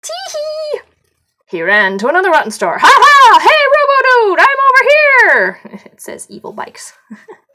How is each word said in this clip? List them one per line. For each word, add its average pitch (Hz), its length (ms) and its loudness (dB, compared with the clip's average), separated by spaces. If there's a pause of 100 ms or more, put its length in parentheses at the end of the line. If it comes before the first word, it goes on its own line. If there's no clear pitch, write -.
Tee-hee! 622 760 -12 (640)
He 170 160 -10
ran 196 360 -2
to 202 100 -6
another 359 220 -2
rotten 311 200 0
store. 196 280 -6
Ha 214 80 -2
ha! 508 540 6
Hey, 587 220 2 (120)
Robo 571 220 0 (340)
Dude, 359 100 -2
I'm 539 280 0
over 523 220 2
here! 440 960 0
<laughs> - 60 -20
It - 80 -20
says - 280 -18
evil - 240 -20
bikes. - 400 -18 (180)
<laughs> - 340 -20 (100)